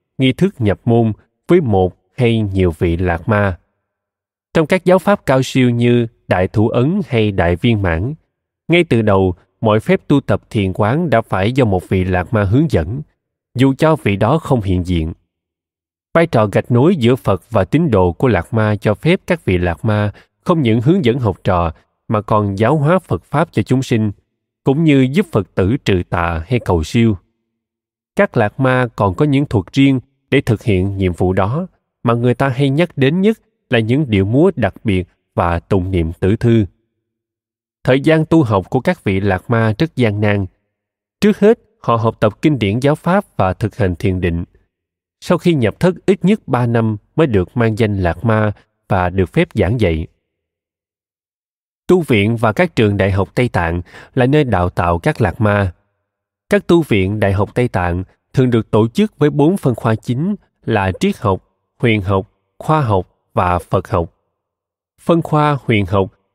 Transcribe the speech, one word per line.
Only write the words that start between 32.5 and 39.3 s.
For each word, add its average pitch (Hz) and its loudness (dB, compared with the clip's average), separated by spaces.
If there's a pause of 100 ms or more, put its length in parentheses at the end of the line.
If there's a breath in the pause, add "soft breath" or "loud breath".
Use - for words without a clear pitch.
nhắc 160 -2
đến 147 0
nhất 214 0 (280)
là 123 0
những 123 0
điệu 98 2
múa 143 2
đặc 101 -2 (100)
biệt 92 -2 (320)
và 87 0
tụng 95 -2
niệm 85 -2
tử 98 0
thư. 117 2 (1160)
Thời 135 2
gian 156 2
tu 165 2
học 104 -2
của 131 0
các 180 -4
vị 98 -2
Lạt 98 -2